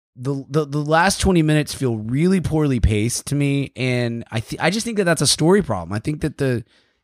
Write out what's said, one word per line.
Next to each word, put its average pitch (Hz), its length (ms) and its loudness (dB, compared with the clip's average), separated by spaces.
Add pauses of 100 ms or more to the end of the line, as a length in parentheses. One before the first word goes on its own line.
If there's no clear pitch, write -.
(180)
The, 135 300 -4
the, 147 160 2
the 143 180 -4
last 160 380 2
twenty 180 220 4
minutes 151 320 2
feel 120 240 -2
really 151 420 2
poorly 147 400 0
paced 107 460 0
to - 80 -4
me, 139 420 -2
and 120 540 -2
I 113 100 -4
th-, - 220 -10
I 160 80 2
just 214 140 -2
think 233 120 -6
that 202 80 0
that's 170 180 2
a 139 40 0
story 180 360 4
problem. 92 320 -6
I 107 40 -2
think 151 240 -6
that 156 160 -6
the, 127 260 -2 (400)